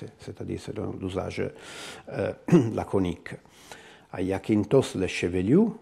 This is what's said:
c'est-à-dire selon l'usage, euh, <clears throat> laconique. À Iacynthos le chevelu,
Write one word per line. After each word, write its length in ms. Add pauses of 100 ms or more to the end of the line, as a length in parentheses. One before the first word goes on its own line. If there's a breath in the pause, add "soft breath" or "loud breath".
(180)
c'est-à-dire 420
selon 400
l'usage, 500 (640 loud breath)
euh, 200 (200)
<clears throat> 220
laconique. 560 (800 loud breath)
À 80
Iacynthos 760
le 100
chevelu, 640 (120)